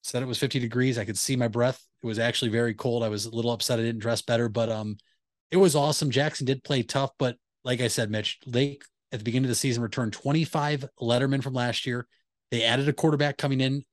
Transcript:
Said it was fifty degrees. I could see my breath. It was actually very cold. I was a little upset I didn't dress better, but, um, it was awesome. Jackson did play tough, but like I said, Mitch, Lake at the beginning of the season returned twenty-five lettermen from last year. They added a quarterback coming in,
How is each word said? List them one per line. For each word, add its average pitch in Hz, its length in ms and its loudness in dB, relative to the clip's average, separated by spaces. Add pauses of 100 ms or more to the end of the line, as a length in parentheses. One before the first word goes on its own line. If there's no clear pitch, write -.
Said 127 220 -4
it 131 40 -4
was 123 120 -4
fifty 139 180 0
degrees. 123 400 0
I 104 80 -4
could 98 140 -6
see 135 160 -2
my 120 140 2
breath. 120 360 0 (160)
It 123 60 -6
was 107 100 -2
actually 117 320 0
very 117 240 0
cold. 117 300 -2
I 110 60 0
was 104 180 -4
a 113 80 -10
little 117 160 0
upset 120 260 0
I 113 60 0
didn't 117 180 -2
dress 113 220 -2
better, 117 260 0
but, 113 200 -2
um, 107 280 -4 (540)
it - 60 4
was 147 180 6
awesome. 147 340 2
Jackson 135 380 0
did 131 160 0
play 135 180 0
tough, 135 380 -2
but 123 160 0 (280)
like 127 160 -2
I 120 100 2
said, 110 200 -2
Mitch, 107 380 -2
Lake 131 360 0 (280)
at 123 80 -8
the 107 60 -8
beginning 127 200 2
of 123 40 0
the 117 60 0
season 120 280 0
returned 110 300 -2
twenty-five 147 760 -2 (100)
lettermen 127 440 2
from 135 100 -6
last 123 320 -2
year. 123 220 -6 (420)
They 117 140 0
added 131 260 2
a 143 40 0
quarterback 147 440 2
coming 135 240 0
in, 135 320 0